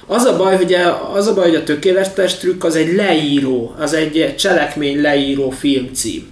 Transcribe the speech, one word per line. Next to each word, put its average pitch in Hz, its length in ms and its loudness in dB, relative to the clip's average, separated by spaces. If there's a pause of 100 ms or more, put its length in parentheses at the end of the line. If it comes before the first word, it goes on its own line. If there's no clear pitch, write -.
az 233 160 2
a 202 140 2
baj, 190 180 2
hogy 185 180 2
a, 175 420 0
az 202 120 0
a 214 60 2
baj, 190 140 2
hogy 160 80 4
a - 80 0
Tökéletes 185 720 0
Trükk 185 260 -2
az 165 120 0
egy 160 200 0
leíró, 143 840 0
az 151 140 -2
egy 156 440 0
cselekmény 147 640 0
leíró 139 480 0
filmcím. 127 840 -2